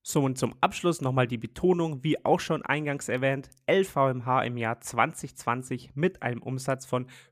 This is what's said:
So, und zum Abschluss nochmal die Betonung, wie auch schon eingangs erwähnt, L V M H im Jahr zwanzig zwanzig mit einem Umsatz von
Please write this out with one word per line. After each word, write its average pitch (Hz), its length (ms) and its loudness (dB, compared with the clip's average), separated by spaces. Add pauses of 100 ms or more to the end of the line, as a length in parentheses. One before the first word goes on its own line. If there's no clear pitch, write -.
So, 147 220 2
und 131 140 0
zum 113 240 -2
Abschluss 175 400 0
nochmal 131 260 2
die 120 80 -6
Betonung, 160 640 0
wie 147 220 0
auch 156 160 4
schon - 220 -2
eingangs 143 480 -2
erwähnt, 135 400 0 (160)
L 190 180 4
V 139 240 2
M 127 160 -2
H 127 200 2
im 120 120 -4
Jahr 117 240 -2
zwanzig 131 560 0
zwanzig 127 580 -4
mit 180 280 -2
einem 120 200 -4
Umsatz 131 440 -4
von 127 200 -2 (260)